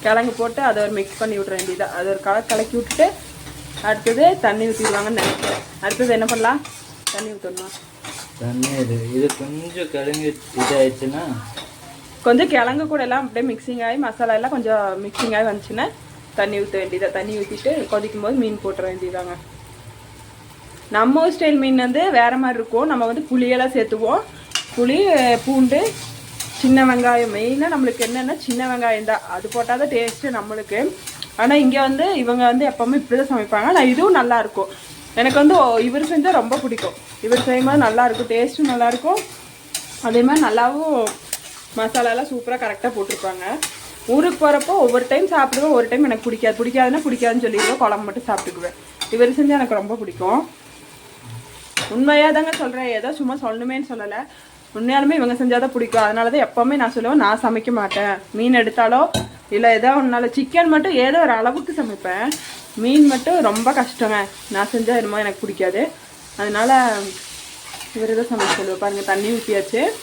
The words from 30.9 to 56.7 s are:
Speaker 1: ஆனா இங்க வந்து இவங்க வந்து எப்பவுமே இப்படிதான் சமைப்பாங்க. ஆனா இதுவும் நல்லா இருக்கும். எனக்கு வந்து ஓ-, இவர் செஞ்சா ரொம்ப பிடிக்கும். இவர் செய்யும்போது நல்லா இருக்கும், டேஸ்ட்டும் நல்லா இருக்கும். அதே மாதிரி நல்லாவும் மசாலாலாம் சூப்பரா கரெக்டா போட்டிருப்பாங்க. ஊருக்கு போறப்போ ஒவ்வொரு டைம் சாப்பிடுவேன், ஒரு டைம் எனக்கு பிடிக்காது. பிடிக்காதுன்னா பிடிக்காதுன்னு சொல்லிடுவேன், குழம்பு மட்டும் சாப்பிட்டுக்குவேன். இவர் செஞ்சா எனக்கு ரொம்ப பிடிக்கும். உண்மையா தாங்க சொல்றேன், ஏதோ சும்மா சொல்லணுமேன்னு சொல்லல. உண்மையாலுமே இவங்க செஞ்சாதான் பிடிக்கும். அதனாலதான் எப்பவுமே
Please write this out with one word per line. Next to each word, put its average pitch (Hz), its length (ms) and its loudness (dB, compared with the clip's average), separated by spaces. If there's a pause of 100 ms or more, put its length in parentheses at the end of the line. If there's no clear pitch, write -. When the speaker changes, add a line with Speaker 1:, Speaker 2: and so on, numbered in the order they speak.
Speaker 1:
ஆனா 254 120 4 (100)
இங்க 254 140 4 (100)
வந்து 269 180 0 (160)
இவங்க 247 300 2
வந்து 262 200 2
எப்பவுமே 254 300 0
இப்படிதான் 269 300 0
சமைப்பாங்க. 220 420 0
ஆனா 311 180 6
இதுவும் 339 280 4
நல்லா 240 240 2
இருக்கும். 202 280 -6 (500)
எனக்கு 262 200 2
வந்து 302 220 8
ஓ-, 233 240 4
இவர் 294 260 -2
செஞ்சா 320 260 2
ரொம்ப 233 240 0
பிடிக்கும். 220 340 -6 (300)
இவர் 247 200 2
செய்யும்போது 262 380 4
நல்லா 226 240 4
இருக்கும், 233 240 -4
டேஸ்ட்டும் 254 380 2
நல்லா 240 220 2
இருக்கும். 311 280 0 (880)
அதே 240 200 6
மாதிரி 302 180 4
நல்லாவும் 269 500 0 (840)
மசாலாலாம் 233 520 0
சூப்பரா 247 320 -4
கரெக்டா 214 320 -4
போட்டிருப்பாங்க. 190 500 -6 (680)
ஊருக்கு 311 280 2
போறப்போ 294 320 2 (100)
ஒவ்வொரு 247 280 2
டைம் 277 240 2
சாப்பிடுவேன், 269 420 2
ஒரு 233 140 4
டைம் 269 180 2
எனக்கு 220 180 -2
பிடிக்காது. 220 320 0
பிடிக்காதுன்னா 254 460 2
பிடிக்காதுன்னு 240 400 0
சொல்லிடுவேன், 220 380 0
குழம்பு 208 240 0
மட்டும் 220 220 -10
சாப்பிட்டுக்குவேன். 175 460 -6 (400)
இவர் 240 240 4
செஞ்சா 285 200 4
எனக்கு 240 220 0
ரொம்ப 208 200 -6
பிடிக்கும். 196 400 -2 (1500)
உண்மையா 294 320 4 (100)
தாங்க 320 160 -2 (100)
சொல்றேன், 254 360 -4
ஏதோ 247 200 -6
சும்மா 262 160 -2 (100)
சொல்லணுமேன்னு 247 460 -6
சொல்லல. 208 280 -8 (580)
உண்மையாலுமே 277 400 2
இவங்க 240 240 2
செஞ்சாதான் 254 340 2
பிடிக்கும். 226 300 2
அதனாலதான் 233 400 2
எப்பவுமே 254 340 0